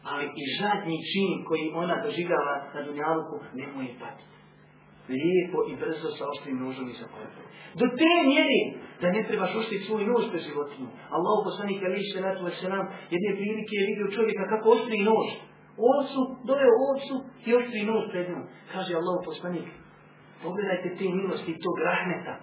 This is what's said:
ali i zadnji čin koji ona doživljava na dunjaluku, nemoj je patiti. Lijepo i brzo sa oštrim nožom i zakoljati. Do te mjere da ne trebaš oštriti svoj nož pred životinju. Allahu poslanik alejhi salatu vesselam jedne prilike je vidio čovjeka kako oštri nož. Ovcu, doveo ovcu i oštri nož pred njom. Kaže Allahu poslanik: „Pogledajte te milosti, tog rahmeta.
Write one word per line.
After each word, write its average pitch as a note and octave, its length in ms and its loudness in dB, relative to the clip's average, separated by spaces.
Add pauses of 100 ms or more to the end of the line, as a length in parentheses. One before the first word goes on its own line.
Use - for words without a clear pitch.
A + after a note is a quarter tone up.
ali - 220 -4 (160)
i - 20 -6 (140)
zadnji F#3+ 400 0 (120)
čin F#3+ 220 2 (160)
koji D#3+ 180 0 (180)
ona E3+ 120 2 (100)
doživljava D3 500 0 (200)
na D3 60 -6
dunjaluku, D3+ 540 -2 (180)
nemoj C3+ 320 -8
je A#2+ 140 -12
patiti. - 360 -16 (760)
Lijepo E3 500 2 (120)
i - 40 -8
brzo D#3 420 -4
sa C3+ 140 -6
oštrim C#3 320 -6
nožom C3 260 -6
i A#2 120 -12
zakoljati. - 400 -16 (380)
Do B3 60 6 (140)
te E4 120 8 (180)
mjere C#4+ 320 6 (400)
da F3 80 4
ne G#3 180 2
trebaš F#3+ 280 0
oštriti A3 320 -2
svoj G#3 180 0
nož A#3 240 4
pred E3+ 200 -4
životinju. C#3+ 400 -6 (260)
Allahu G3 320 4
poslanik G3 360 -4
alejhi F#3+ 300 -2
salatu F#3+ 320 -2
vesselam F3+ 400 -2 (280)
jedne F#3+ 240 0
prilike G#3+ 400 -4
je G3 120 2
vidio G3+ 260 -2
čovjeka G3+ 360 2
kako A3 180 2
oštri A3 300 4 (100)
nož. A3 180 4 (640)
Ovcu, C#4 300 2 (260)
doveo C4 280 8 (140)
ovcu C4+ 260 -2 (300)
i A3+ 100 -4
oštri A3 260 0 (100)
nož G#3+ 200 2
pred F3+ 180 -2
njom. C#3 140 -6 (280)
Kaže F#3 240 -6
Allahu F3 300 0
poslanik: E3 420 -8 (760)
„Pogledajte F#3 540 -2
te G3 80 -2 (140)
milosti, E3+ 460 -4
tog E3+ 120 0 (100)
rahmeta. F3+ 560 -2